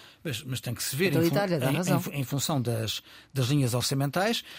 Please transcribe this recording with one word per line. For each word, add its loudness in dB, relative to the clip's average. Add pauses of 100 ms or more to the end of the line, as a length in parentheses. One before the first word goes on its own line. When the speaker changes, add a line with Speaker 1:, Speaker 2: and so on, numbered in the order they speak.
(240)
Speaker 1:
Mas, -6
mas -6
tem -6
que -8
se -4
ver 2
Speaker 2:
Então 4
Speaker 1:
em 6
Speaker 2:
a 6
Speaker 1:
fun-, 0
Speaker 2:
Itália 2
dá 2
Speaker 1:
em, 2
Speaker 2:
razão. 2
Speaker 1:
em -4
fu-, -6
em -4
função -2
das, -2 (300)
das 0
linhas 2
orçamentais, 0 (160)